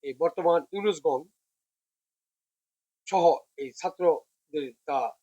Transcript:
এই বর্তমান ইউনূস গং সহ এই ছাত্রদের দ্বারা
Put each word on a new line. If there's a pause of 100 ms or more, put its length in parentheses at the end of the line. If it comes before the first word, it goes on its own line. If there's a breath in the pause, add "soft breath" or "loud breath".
এই (100)
বর্তমান (120)
ইউনূস
গং (1900)
সহ (380)
এই (120)
ছাত্রদের (220)
দ্বারা (120)